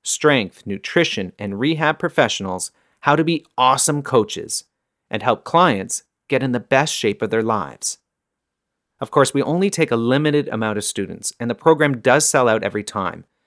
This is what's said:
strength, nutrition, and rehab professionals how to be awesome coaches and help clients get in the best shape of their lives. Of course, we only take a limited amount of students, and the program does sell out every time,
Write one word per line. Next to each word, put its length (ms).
strength, 640
nutrition, 720
and 200
rehab 380
professionals 760
how 160
to 80
be 200
awesome 460
coaches 600
and 140
help 200
clients 600
get 160
in 80
the 80
best 340
shape 300
of 80
their 100
lives. 560
Of 100
course, 220
we 80
only 280
take 220
a 40
limited 540
amount 280
of 60
students, 560
and 100
the 60
program 460
does 260
sell 220
out 140
every 200
time, 400